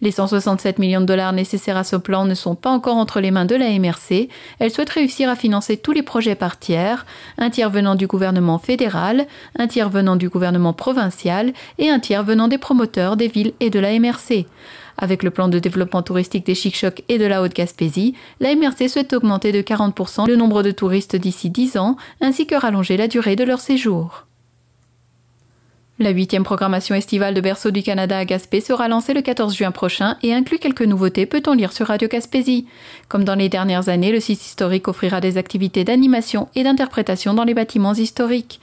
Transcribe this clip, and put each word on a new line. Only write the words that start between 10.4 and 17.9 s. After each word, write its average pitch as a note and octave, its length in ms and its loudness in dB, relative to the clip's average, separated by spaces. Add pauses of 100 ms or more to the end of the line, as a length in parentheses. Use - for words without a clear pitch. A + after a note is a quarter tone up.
provincial G#3+ 800 -2 (260)
et D4+ 120 2
un C#4 80 4
tiers G#3 260 0
venant A3 240 2
des C4+ 100 2
promoteurs, A3 580 0
des A3+ 120 0
villes G#3 320 -2
et A#3 100 0
de F#3+ 80 0
la G3 140 0
M A#3 180 2
R A#3 80 -4
C. G3+ 280 0 (500)
Avec F#3+ 280 -2
le F3 60 0
plan F#3 180 0
de F3 100 2
développement F3+ 440 -2
touristique F3+ 440 -2
des F#3 80 2
Chic-Chocs - 540 -2
et A#3+ 100 0
de G#3+ 60 2
la G3 180 2
Haute-Gaspésie, F3+ 720 0 (240)